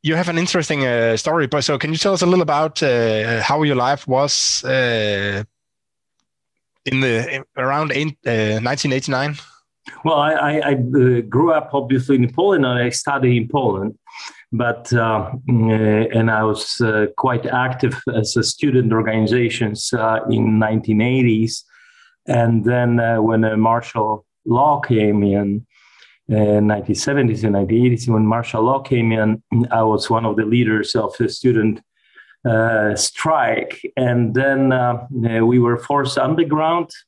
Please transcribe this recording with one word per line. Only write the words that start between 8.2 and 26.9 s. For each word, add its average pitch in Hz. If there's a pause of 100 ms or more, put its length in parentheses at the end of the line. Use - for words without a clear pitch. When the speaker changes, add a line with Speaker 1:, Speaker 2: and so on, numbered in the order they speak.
Speaker 1:
uh, 110
nineteen 131
eighty-nine? 135 (680)
Speaker 2:
Well, 156
I, 151
I, 143 (180)
I, 139
uh, 127
grew 131
up -
obviously 135
in 123
Poland, 180
and 123
I 120
studied 127
in 113
Poland, 110 (540)
but, 117
uh, 113 (180)
mm, 113
uh, 110
and 113
I 110
was, -
uh, 107 (100)
quite -
active 127 (120)
as 110
a 110
student 123
organizations, 110
uh, 113 (100)
in 110
nineteen 110
eighties. 117 (680)
And 117
then, 120
uh, 117
when, 110
uh, 110
martial 110 (200)
law 139
came 107
in, 101 (640)
uh, 104
nineteen 104